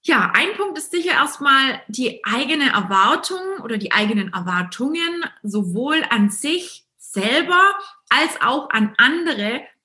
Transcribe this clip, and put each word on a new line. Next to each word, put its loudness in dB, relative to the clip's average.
Ja, 2
ein 2
Punkt -4
ist -10
sicher -2
erstmal 2
die -4
eigene 0
Erwartung 0
oder -6
die -6
eigenen 0
Erwartungen -4
sowohl -2
an 4
sich -6
selber 2
als 2
auch 0
an 2
andere 2